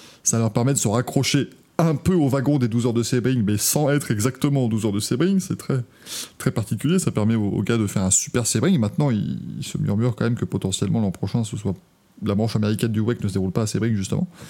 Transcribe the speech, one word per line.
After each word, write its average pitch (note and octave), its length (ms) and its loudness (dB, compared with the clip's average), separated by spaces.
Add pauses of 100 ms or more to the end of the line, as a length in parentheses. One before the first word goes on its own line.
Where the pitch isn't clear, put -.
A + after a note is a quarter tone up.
(220)
ça - 160 2
leur A2 140 2
permet C3 200 2
de C#3 60 0
se - 100 0
raccrocher B2+ 600 0 (280)
un E3 160 4
peu E3+ 200 0
au D3+ 140 4
wagon C#3 300 2
des A#2+ 100 2
douze A#2 180 0
heures A#2 80 0
de A#2 80 2
Sebring, B2 420 2
mais G2+ 140 2
sans D3 320 0
être C#3+ 200 0
exactement C3 540 0
aux A#2 40 2
douze A2 180 0
heures G#2+ 60 0
de G2+ 60 0
Sebring. E3+ 420 0
C'est - 160 -4
très, - 280 -4 (540)
très - 120 0
particulier. C3 480 0
Ça D3+ 120 -2
permet A2 240 2
aux, G#2 160 0
aux G2 120 0
gars A#2 140 0
de A2 100 2
faire G2 160 -2
un F#2+ 80 2
super A2+ 360 0
Sebring. D#3+ 320 2
Maintenant, B2+ 320 0
il, G#2 280 -2 (200)
il - 40 -8
se - 140 -8
murmure G#2 400 0
quand A#2 80 0
même A#2 120 0
que - 100 -4
potentiellement G2 540 -2
l'an G2+ 100 0
prochain, A2+ 340 -2
ce - 120 -8
soit G#2 180 -4 (500)
la G2+ 100 0
manche A2 220 0
américaine A2 360 0
du G#2+ 80 0
wec A#2 220 -2
ne G#2+ 60 0
se F#2+ 60 -6
déroule F#2+ 180 -2
pas A#2 100 0
à A2 40 0
Sebring, A2 280 0
justement, G2+ 320 -2 (240)